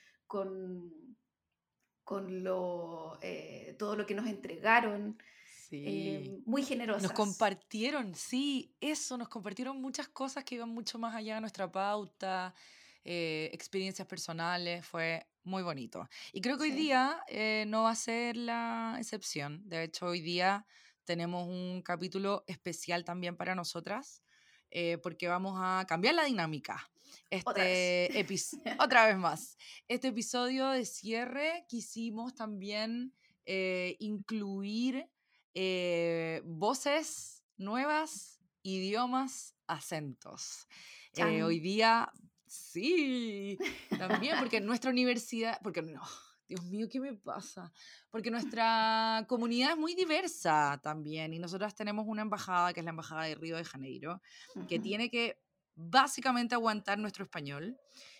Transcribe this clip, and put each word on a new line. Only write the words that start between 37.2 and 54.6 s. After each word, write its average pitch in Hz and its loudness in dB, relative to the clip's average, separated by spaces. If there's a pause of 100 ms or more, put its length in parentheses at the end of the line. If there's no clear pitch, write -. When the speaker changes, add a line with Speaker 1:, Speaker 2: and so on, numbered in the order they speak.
Speaker 2:
nuevas, 277 -2 (220)
idiomas, 233 -2 (120)
acentos. - -6 (460)
Eh, - -20
Speaker 1:
Chan. 165 4
Speaker 2:
hoy 165 4
día, 220 6 (340)
sí, 233 0 (400)
también, 190 2
porque 233 2
en 202 2
Speaker 1:
<laughs> - -
Speaker 2:
nuestra 247 2
universidad, 240 2
porque 185 -2
no, 156 -10 (480)
Dios 175 -6
mío, 202 -2
¿qué 262 -4
me 269 -6
pasa? 180 -10 (380)
Porque 220 -4
nuestra 220 4
Speaker 1:
<laughs> - -16
Speaker 2:
comunidad 240 4
es 330 2
muy 320 0
diversa 180 4
también, 156 -4
y 165 -4
nosotras 190 -4
tenemos 208 -4
una 214 -2
embajada, 185 2
que 170 -6
es - -6
la 165 -2
Embajada 160 -6
de 156 -2
Río 165 -6
de 165 -4
Janeiro, 139 -8 (460)